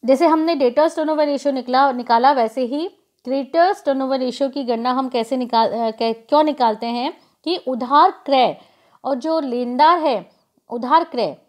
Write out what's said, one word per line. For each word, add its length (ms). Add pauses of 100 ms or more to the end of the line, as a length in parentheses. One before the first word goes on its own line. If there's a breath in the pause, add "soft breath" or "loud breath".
जैसे 220
हमने 280
डेटर्स 420
टर्नओवर 300
रेशियो 280
निकला, 380
निकाला, 400
वैसे 300
ही 260 (360)
क्रेडिटर्स 600
टर्नओवर 340
रेशियो 300
की 160
गणना 280
हम 160
कैसे 280
निकाल, 320
अ, 220
कै-, 380
क्यों 140
निकालते 440
हैं 300 (280 soft breath)
कि 120
उधार 540
क्रय 460 (480 soft breath)
और 100
जो 260
लेनदार 580
है, 320 (400)
उधार 340
क्रय 320 (120)